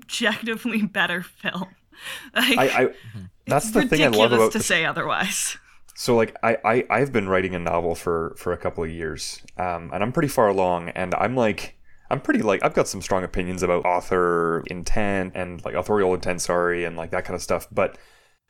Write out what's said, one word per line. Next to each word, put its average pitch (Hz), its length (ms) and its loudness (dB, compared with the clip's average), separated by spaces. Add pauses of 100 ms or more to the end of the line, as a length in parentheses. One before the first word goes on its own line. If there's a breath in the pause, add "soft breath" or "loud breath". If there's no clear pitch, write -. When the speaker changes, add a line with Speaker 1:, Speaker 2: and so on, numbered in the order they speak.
Speaker 1:
objectively 226 840 -4
better 180 380 -2
film. - 500 -10
<laughs> - 40 -20 (580 loud breath)
Like, 254 240 2
Speaker 2:
I, - 60 4
I, 131 220 4
Speaker 3:
Mm-hmm. - 340 -8 (260)
Speaker 2:
that's 143 200 2
Speaker 1:
it's 220 100 -6
Speaker 2:
the 208 120 6
thing 165 140 2
I - 60 6
love 117 60 4 (180)
Speaker 1:
ridiculous - 100 6
Speaker 2:
about 110 120 6
Speaker 1:
to 220 40 -4
Speaker 2:
the 214 60 -2
Speaker 1:
say 170 220 0
otherwise. 151 720 -2 (360 soft breath)
Speaker 2:
So, - 220 0
like, 110 260 2
I, 113 240 2
I, 117 240 2
I've 131 220 2
been 104 180 0
writing 92 240 2
a 87 60 -4
novel 85 340 0
for, 82 460 -2
for 87 140 -4
a 85 40 -4
couple 87 260 -6
of 80 60 -4
years, 82 540 -8 (140)
um, 85 360 -6
and 92 80 -4
I'm 117 100 0
pretty 151 180 0
far 117 180 4
along, 90 420 2
and 90 240 -4
I'm, 117 220 0
like, 110 420 -2 (320 soft breath)
I'm - 100 -2
pretty, 277 220 0
like, 196 240 2
I've - 80 0
got 156 140 2
some 95 160 -8
strong 92 200 0
opinions 90 380 -4
about 87 240 2
author 87 800 2
intent 95 720 0
and, 87 280 -8
like, - 120 -6
authorial 92 400 2
intent, 87 260 -4
sorry, 87 440 0
and, 85 120 -8
like, 82 140 -8
that 92 140 -2
kind 92 100 -6
of 85 80 -8
stuff, 87 280 -2
but - 280 -2 (500 soft breath)